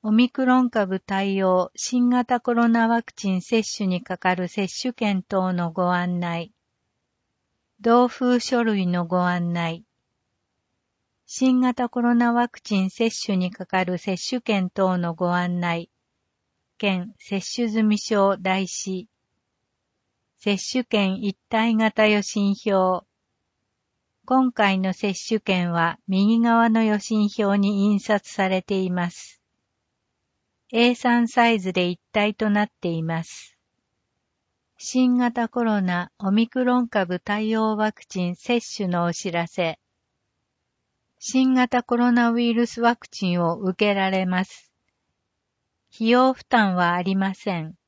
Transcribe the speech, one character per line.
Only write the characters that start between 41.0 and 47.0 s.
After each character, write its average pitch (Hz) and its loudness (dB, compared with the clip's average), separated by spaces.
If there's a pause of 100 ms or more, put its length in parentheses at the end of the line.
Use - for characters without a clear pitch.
新 262 0
型 254 2
コ 240 -2
ロ 240 4
ナ 233 4
ウ 233 0
イ 233 0
ル 233 2
ス - -10
ワ 233 2
ク - -20
チ 180 -4
ン 175 0
を 165 0
受 196 0
け - 0
ら 196 0
れ 190 0
ま 180 -2
す。 - -20 (1200)
費 220 0
用 254 4
負 - -10
担 202 2
は 175 2
あ 180 -2